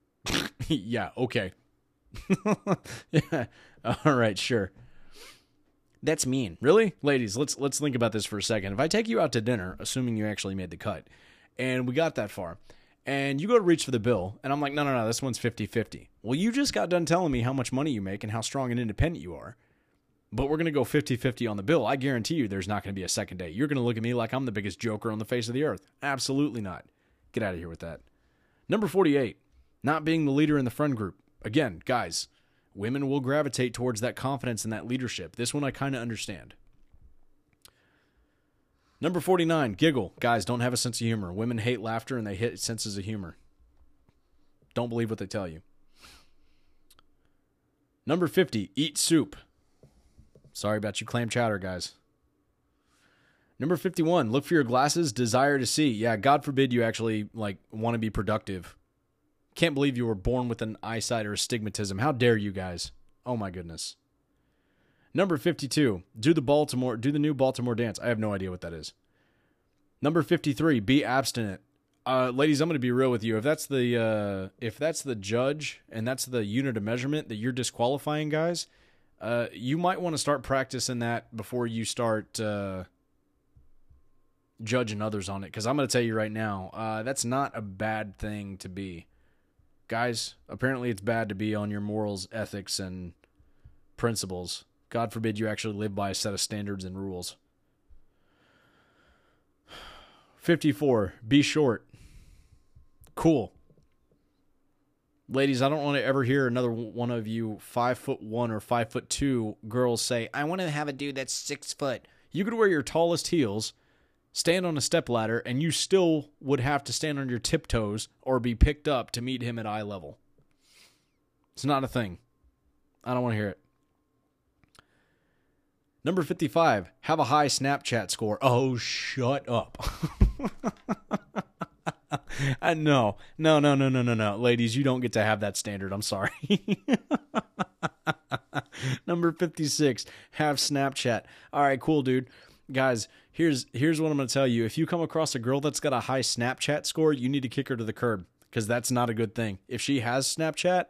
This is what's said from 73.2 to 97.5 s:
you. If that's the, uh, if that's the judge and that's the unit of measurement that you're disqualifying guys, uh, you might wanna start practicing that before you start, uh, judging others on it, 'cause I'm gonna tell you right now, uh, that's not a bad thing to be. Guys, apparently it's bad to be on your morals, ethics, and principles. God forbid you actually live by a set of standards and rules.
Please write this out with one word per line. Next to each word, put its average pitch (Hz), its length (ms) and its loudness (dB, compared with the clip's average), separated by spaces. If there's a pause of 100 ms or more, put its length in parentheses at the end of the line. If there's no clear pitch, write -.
you. 113 140 2
If 107 60 -2
that's 151 240 0
the, 123 300 2
uh, 104 520 0 (100)
if 113 180 -6
that's 156 260 -2
the 131 120 -4
judge 123 760 -2
and 113 180 -4
that's 127 180 -4
the 123 180 -2
unit 120 320 0
of 104 80 -2
measurement 123 460 -2
that 113 60 -6
you're 113 160 -2
disqualifying 139 800 -2
guys, 160 380 -2 (560)
uh, 117 300 0
you 123 240 -2
might 180 240 2
wanna 165 160 -2
start 135 260 0
practicing 131 560 -2
that 117 340 -4
before 120 320 -2
you 113 200 -4
start, 110 560 -2
uh, 101 420 -4 (1800)
judging 110 400 0
others 107 280 -4
on 98 160 -6
it, 82 80 -16
'cause 104 120 -6
I'm 135 120 0
gonna 139 100 0
tell 123 140 2
you 113 120 0
right 107 180 -2
now, 104 420 -4
uh, 110 300 -6
that's 135 200 -4
not 131 320 -2
a 113 60 -8
bad 104 560 -4
thing 104 400 -8
to 98 100 -14
be. 92 400 -10 (800)
Guys, 117 480 -2 (140)
apparently 123 400 0
it's 107 100 -2
bad 113 300 0
to 104 60 -4
be 107 200 -2
on 104 160 -2
your 104 80 -4
morals, 104 540 -4
ethics, 101 480 -6
and 92 320 -10 (800)
principles. 92 720 -4 (240)
God 117 240 -2
forbid 110 260 -2
you 110 80 0
actually 107 300 -4
live 104 180 -4
by 101 140 -2
a 95 60 -4
set 104 180 -4
of 95 80 -4
standards 101 420 -6
and 92 160 -10
rules. 92 380 -8 (2250)